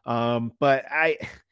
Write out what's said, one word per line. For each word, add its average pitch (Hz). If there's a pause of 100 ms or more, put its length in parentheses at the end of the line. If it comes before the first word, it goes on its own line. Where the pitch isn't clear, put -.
Um, 117
but 135
I, 160 (340)